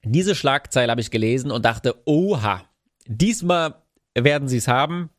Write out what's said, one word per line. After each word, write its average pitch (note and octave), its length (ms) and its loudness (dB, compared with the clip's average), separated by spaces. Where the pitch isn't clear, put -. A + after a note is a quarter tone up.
Diese F#3 200 2
Schlagzeile C3+ 560 0
habe A#2 100 0
ich G#2+ 100 -6
gelesen A#2+ 400 0
und A2+ 140 -4
dachte, A2+ 320 0
„Oha, D3 560 0
diesmal E3+ 760 0
werden C#3 340 0
sie's B2+ 200 -2
haben.“ D3+ 500 -2